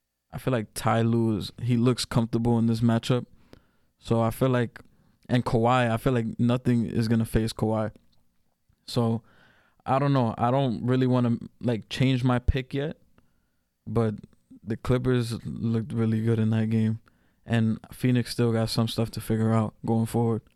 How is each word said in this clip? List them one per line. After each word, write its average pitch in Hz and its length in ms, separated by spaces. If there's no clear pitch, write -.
I 160 40
feel - 140
like 113 220
Ty 113 300
Lue 113 340
is, 92 240
he 120 160
looks 117 260
comfortable 117 560
in 113 60
this 113 160
matchup. 117 440
So 117 220
I 113 80
feel 131 200
like, 123 320
and 123 160
Kawhi, 120 440
I 113 60
feel 131 180
like 113 260
nothing 120 460
is - 220
gonna 113 180
faze 110 280
Kawhi. 110 380
So 113 360
I 131 120
don't 139 160
know. 123 240
I 120 140
don't 127 340
really 127 220
wanna, 120 300
like, 113 280
change 127 340
my 127 140
pick 131 360
yet, 143 240
but 110 280
the 110 140
Clippers 123 680
looked 113 480
really 110 280
good 113 160
in 110 140
that 110 180
game, 110 300
and 110 360
Phoenix 123 400
still 120 200
got 113 180
some 113 180
stuff 113 240
to 110 100
figure 110 300
out 110 220
going 113 220
forward. 113 380